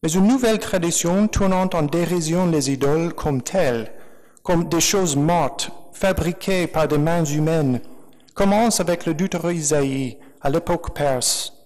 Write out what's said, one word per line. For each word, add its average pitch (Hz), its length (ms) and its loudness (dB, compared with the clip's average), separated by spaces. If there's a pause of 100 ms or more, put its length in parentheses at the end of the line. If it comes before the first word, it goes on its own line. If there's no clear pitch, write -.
mais 165 100 0
une 190 140 4
nouvelle 233 320 4
tradition 175 680 0
tournant 190 440 2
en 170 100 0
dérision 165 640 0
les 147 240 0
idoles 147 440 0
comme 139 280 -2
telles, 127 500 -2 (500)
comme 170 260 0
des 165 120 0
choses 175 360 0
mortes, 151 540 0 (220)
fabriquées 185 760 -2
par 156 220 0
des 147 100 2
mains 165 260 2
humaines, 151 560 0 (540)
commence 208 460 2
avec 170 260 -2
le 165 80 0
Deutéro-Isaïe, 151 1040 -2 (240)
à 143 80 0
l'époque 170 440 -2
perse. - 600 -2 (100)